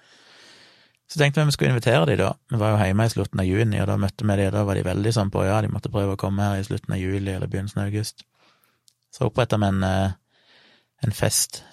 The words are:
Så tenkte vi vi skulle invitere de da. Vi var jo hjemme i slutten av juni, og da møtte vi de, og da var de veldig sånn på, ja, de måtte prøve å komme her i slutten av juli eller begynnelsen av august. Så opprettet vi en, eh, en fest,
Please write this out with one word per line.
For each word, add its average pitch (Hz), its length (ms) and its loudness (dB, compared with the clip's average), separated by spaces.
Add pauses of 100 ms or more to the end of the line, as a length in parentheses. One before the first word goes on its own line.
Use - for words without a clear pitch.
(1120)
Så 156 100 -2
tenkte 143 220 2
vi 151 80 4
vi 139 40 0
skulle 135 200 2
invitere 123 360 4
de 101 120 2
da. 95 80 0 (200)
Vi 120 80 -2
var 107 160 2
jo 107 60 4
hjemme 101 260 2
i 113 60 -2
slutten - 300 -2
av 92 60 0
juni, 104 320 2
og 98 100 0
da 104 100 0
møtte 101 260 -2
vi 101 140 2
de, 98 80 2
og 98 80 -2
da 104 100 2
var 98 120 0
de 98 100 -2
veldig 101 260 0
sånn 101 160 0
på, 98 160 0
ja, 101 160 2
de 104 80 -2
måtte - 220 -6
prøve 98 240 -2
å - 40 -14
komme 98 280 0
her 98 140 -2
i 101 40 -8
slutten 98 300 -6
av 95 60 -4
juli 98 340 -4
eller 98 140 -6
begynnelsen 101 340 -6
av 101 80 -4
august. 104 320 -6 (880)
Så - 140 0
opprettet 117 340 0
vi 101 60 4
en, 95 180 0
eh, 95 300 0 (880)
en 107 100 0
fest, - 480 -2 (100)